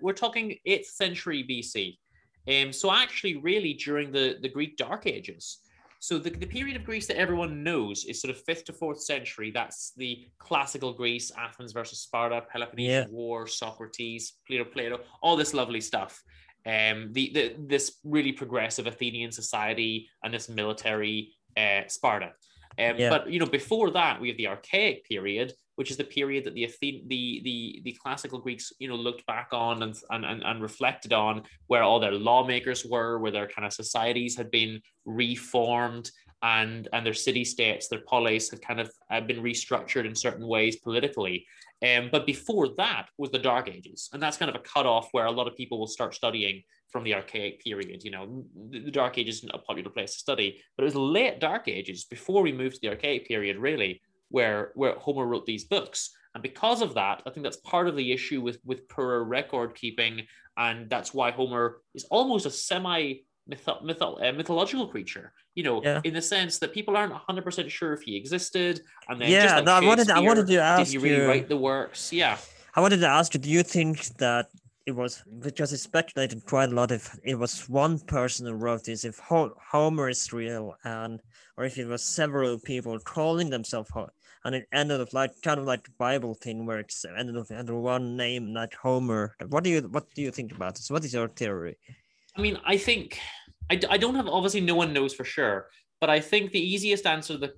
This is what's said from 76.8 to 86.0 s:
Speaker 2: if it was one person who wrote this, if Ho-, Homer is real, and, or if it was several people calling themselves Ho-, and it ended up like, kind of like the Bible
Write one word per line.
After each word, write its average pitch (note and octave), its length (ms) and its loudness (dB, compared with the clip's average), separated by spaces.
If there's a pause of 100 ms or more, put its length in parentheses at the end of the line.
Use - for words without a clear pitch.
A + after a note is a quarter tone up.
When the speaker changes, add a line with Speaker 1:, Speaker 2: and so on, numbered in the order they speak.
Speaker 2:
if - 320 -6
it C3+ 100 -2
was A#2+ 340 -4
one D3 300 4
person B2+ 480 -2
who A#2 60 -6
wrote A2+ 320 -2
this, A2+ 200 -6
if A2+ 140 -8
Ho-, D#3+ 360 2 (180)
Homer D3+ 360 4
is - 240 -4
real, A2+ 520 -6
and, A2+ 360 -8 (360)
or B2 80 -4
if B2+ 120 -4
it B2 100 -6
was A#2+ 180 -4
several C#3 560 0
people A#2+ 400 -6
calling D#3+ 500 0
themselves A#2 400 -4
Ho-, A2 200 -8 (340)
and B2+ 100 -2
it B2+ 180 -4
ended C#3+ 280 2
up A#2+ 120 -6
like, C3 200 0 (100)
kind D3+ 180 2
of C3+ 60 -4
like B2+ 180 -2
the - 140 -20
Bible B2 360 0